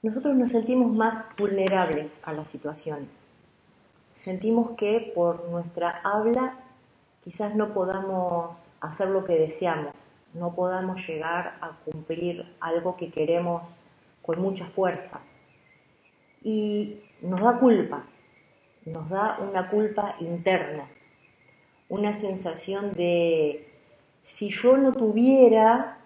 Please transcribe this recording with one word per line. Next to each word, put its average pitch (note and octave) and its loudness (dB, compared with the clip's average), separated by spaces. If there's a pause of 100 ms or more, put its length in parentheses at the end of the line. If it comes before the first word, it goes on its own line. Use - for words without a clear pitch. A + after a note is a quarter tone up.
Nosotros C4 0
nos A#3+ 4
sentimos A#3+ 2
más A3 0 (140)
vulnerables F#3 0 (120)
a D#3+ -8
las D3+ -8
situaciones. D3 -10 (1120)
Sentimos A3 0
que A3 0
por E3+ 0
nuestra E3+ -4
habla A#3 0 (640)
quizás G#3 -6
no G#3+ 0
podamos F3+ -2 (240)
hacer F3 -4
lo F#3+ 0
que F3+ 0
deseamos, D#3 0 (400)
no F3 -6
podamos F#3 -4
llegar E3 -6
a E3 -10 (140)
cumplir E3 -8
algo E3+ -2
que E3 -10
queremos E3+ 0 (580)
con E3+ -4
mucha F#3+ -4
fuerza. - -4 (1200)
Y G#3+ -4 (220)
nos F3+ -4
da A#3+ 4
culpa, A3+ 4 (840)
nos D#3+ -10
da G3+ -2
una G3 -4
culpa G#3 0
interna, E3 -2 (1000)
una G#3 -2
sensación G3 -6
de, E3+ 2 (520)
"Si - -8
yo B3 4
no C4+ 4
tuviera A#3 6